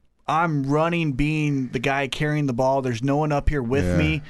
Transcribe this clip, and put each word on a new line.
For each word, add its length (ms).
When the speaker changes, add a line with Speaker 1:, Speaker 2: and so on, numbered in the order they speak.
Speaker 1:
"I'm 340
running, 500
being 560
the 100
guy 280
carrying 380
the 80
ball. 280
There's 220
no 140
one 160
up 160
here 120
with 240
Speaker 2:
Yeah. 120
Speaker 1:
me. 320